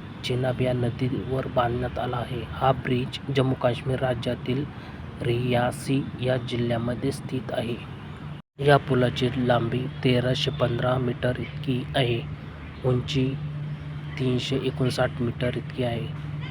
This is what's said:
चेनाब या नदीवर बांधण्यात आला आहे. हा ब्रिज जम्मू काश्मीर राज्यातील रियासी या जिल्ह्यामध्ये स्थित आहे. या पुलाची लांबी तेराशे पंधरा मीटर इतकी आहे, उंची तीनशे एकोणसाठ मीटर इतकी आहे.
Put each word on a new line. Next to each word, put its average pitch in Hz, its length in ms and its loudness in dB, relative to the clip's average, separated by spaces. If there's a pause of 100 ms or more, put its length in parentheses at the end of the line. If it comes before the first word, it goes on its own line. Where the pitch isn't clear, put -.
(240)
चेनाब 127 380 0
या 127 100 4
नदीवर 123 760 0
बांधण्यात 123 520 0
आला 123 180 -2
आहे. 117 340 -4
हा 135 220 4
ब्रिज 131 480 -2 (160)
जम्मू 131 180 4
काश्मीर 123 440 0
राज्यातील 123 680 0 (580)
रियासी 123 760 2 (220)
या 127 140 2
जिल्ह्यामध्ये 120 760 0
स्थित - 400 -6
आहे. 117 240 -2 (840)
या 143 200 8
पुलाची 123 580 2
लांबी 123 500 2 (180)
तेराशे 127 460 4
पंधरा 123 480 2
मीटर 123 400 0
इतकी 123 440 -2 (140)
आहे, 120 240 2 (640)
उंची 127 480 2 (840)
तीनशे 127 380 2
एकोणसाठ 131 640 0
मीटर 120 360 0
इतकी - 280 -4
आहे. 113 220 0 (440)